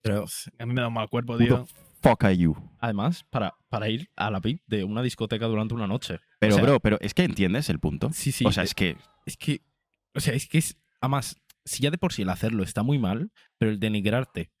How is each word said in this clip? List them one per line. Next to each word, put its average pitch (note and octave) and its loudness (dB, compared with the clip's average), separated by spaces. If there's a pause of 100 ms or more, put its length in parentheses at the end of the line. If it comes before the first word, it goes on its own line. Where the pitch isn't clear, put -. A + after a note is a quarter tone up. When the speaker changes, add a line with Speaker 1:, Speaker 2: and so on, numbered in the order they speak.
Speaker 1:
Pero, G#2 -2 (340)
Speaker 2:
A A#2 -8
mí B2 -4
me B2+ 0
da A#2 -2
un A2+ -6
mal A2 -4
cuerpo, A#2+ -4
Speaker 3:
Who A#2 -4
the A#2+ 6
Speaker 2:
tío. B2 2 (360)
Speaker 3:
fuck A#2+ 4
are F#2+ 6
you? E2 4 (240)
Speaker 1:
además, A#2 -2
para, A2 -4 (160)
para G#2+ -4
ir B2 -4
a G#2 -2
la F#2+ -2
vip A#2+ -2
de G#2 -2
una G#2+ -4
discoteca A#2 -2
durante A2 0
una A2+ -4
noche. F#2+ -4 (200)
Speaker 3:
Pero, G#2+ 6
Speaker 1:
O - 8
sea, A2 6
Speaker 3:
bro, C3+ 6
pero G#2+ 4
es - -4
que F3+ 4
entiendes G2+ 0
el E2 0
punto. D2 -2
Speaker 1:
Sí, C#3 -2
sí, - -2
Speaker 3:
O G#2 6
sea, F#2 2
Speaker 1:
eh, - 2
Speaker 3:
es - -6
que F#2 0 (280)
Speaker 1:
es - -12
que, - -4 (520)
o D#3 -4
sea, C#3 0
es - -4
que D#3 2
es, - 0 (220)
además, C3+ -2 (260)
si - -6
ya C#3+ 2
de F3 -4
por F3+ 0
sí G#2 -4
el F#2 0
hacerlo G#2+ 0
está G#2 -4
muy C#3 2
mal, F#3+ -2 (260)
pero A2 2
el G#2 -4
denigrarte G#2+ -2